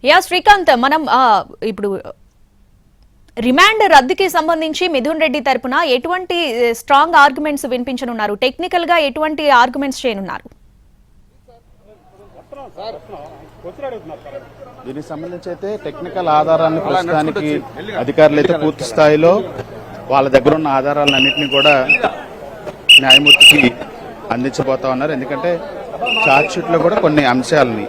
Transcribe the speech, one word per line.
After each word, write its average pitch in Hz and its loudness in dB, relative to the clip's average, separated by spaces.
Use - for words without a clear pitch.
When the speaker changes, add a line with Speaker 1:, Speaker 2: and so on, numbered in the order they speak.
Speaker 1:
యా 302 4
శ్రీకాంత్, 359 4
మనం, 285 0
ఆ, 226 4
ఇప్పుడు 196 -6
రిమాండ్ 359 4
రద్దుకి 320 4
సంబంధించి 320 -2
మిథున్ 302 -2
రెడ్డి 262 0
తరపున 254 -2
ఎటువంటి, 339 -2
ఏ, 240 0
స్ట్రాంగ్ 294 2
ఆర్గ్యుమెంట్స్ 294 2
వినిపించనున్నారు? 240 -4
టెక్నికల్ 339 -2
గా 339 2
ఎటువంటి 302 -2
ఆర్గ్యుమెంట్స్ 262 2
చేయనున్నారు? 196 -6
Speaker 2:
దీనికి 139 -12
సంబంధించి 170 -12
అయితే 196 -8
టెక్నికల్ 170 -8
ఆధారాన్ని 160 2
ప్రస్తుతానికి 156 -2
అధికారులు 147 4
అయితే 147 2
పూర్తి 151 -2
స్థాయిలో 160 4
వాళ్ళ 135 2
దగ్గర 135 4
ఉన్న 156 -2
ఆధారాలన్నింటినీ 139 0
కూడా 139 2
న్యాయమూర్తికి 135 4
అందించబోతా 131 -4
ఉన్నారు. 135 -4
ఎందుకంటే 143 -6
ఛార్జ్ 139 2
షీట్లో 170 -2
కూడా 175 0
కొన్ని 151 2
అంశాలని 123 0